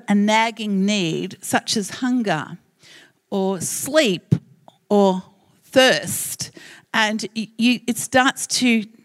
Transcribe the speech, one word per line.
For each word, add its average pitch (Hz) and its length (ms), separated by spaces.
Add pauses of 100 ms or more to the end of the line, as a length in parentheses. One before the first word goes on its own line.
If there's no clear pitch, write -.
a 202 60
nagging 214 720
need, 180 560
such - 340
as 208 140
hunger 202 720 (720)
or 190 280
sleep - 760 (540)
or 196 340 (400)
thirst, - 880 (420)
and 214 420
y-, 220 220
you, 233 300
it 233 100
starts - 500
to 233 360 (220)